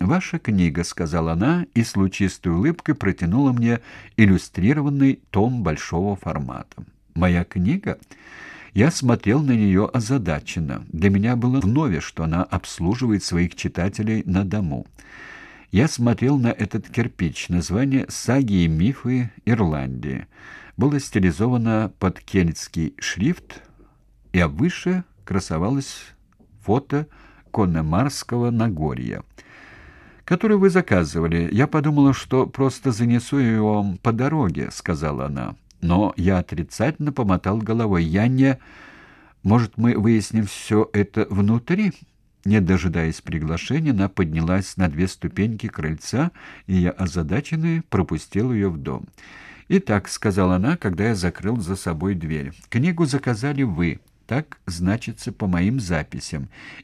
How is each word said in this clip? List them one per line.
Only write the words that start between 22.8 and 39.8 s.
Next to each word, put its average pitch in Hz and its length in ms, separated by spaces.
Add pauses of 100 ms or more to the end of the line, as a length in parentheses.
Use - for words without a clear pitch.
шрифт, - 640 (680)
и 87 120
выше 170 580 (220)
красовалось 139 920 (480)
фото 139 460 (420)
Коннемарского 101 1000
Нагорья, 76 720 (1000)
который 208 320
вы 196 140
заказывали. 85 800
"Я 123 160
подумала, 147 480
что - 320
просто 135 460
занесу 120 460
его 110 360
вам 101 220
по 117 160
дороге", — 117 600
сказала 73 540
она. 65 300 (240)
Но 90 360
я 90 220
отрицательно 147 760
помотал 117 460
головой. 107 460
"Я 92 220
не..." 131 320 (840)
"Может, 110 340
мы 117 200